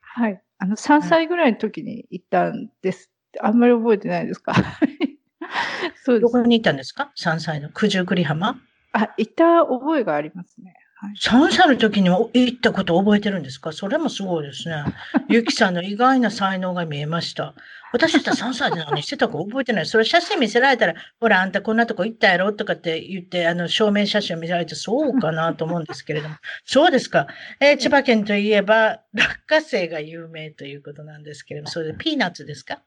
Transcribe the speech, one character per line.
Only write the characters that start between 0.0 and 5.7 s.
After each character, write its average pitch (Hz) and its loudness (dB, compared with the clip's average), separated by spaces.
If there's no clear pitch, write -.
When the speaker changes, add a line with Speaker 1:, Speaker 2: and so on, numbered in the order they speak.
Speaker 1:
は 233 -2
い。 190 -8
あ 190 -4
の、 214 -2
三 294 4
歳 330 2
ぐ 349 -2
ら 330 4
い 220 4
の - -4
時 202 -6
に - -12
行 180 -10
っ - -20
た 180 0
ん - -10
で 185 -2
す。 - -14
Speaker 2:
う - -6
ん。 - -4
Speaker 1:
あ 214 2
ん 226 2
ま 240 6
り 247 6
覚 226 2
え - -6
て 190 -8
な 170 -2
い - -6
で 180 -8
す - -20
か？ - -4
<laughs> - -4